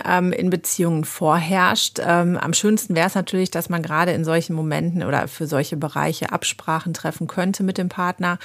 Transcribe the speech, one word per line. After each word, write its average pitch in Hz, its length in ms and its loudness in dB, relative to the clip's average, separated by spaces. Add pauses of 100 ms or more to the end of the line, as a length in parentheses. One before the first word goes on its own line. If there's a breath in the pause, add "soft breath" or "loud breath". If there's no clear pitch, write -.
ähm, 180 240 4
in 185 160 0
Beziehungen 170 560 0
vorherrscht. 180 960 2
Ähm, 175 380 4
am 160 140 -2
schönsten 214 420 2
wär's 175 220 2
natürlich, 185 340 0
dass - 180 -4
man 170 140 -2
gerade 165 300 0
in 160 120 0
solchen 165 300 0
Momenten 160 480 -2
oder - 240 0
für 147 220 -6
solche 147 280 0
Bereiche 151 540 -2
Absprachen - 640 -4
treffen 160 320 -6
könnte 190 380 -2
mit 185 140 0
dem 180 100 -2
Partner 180 560 -2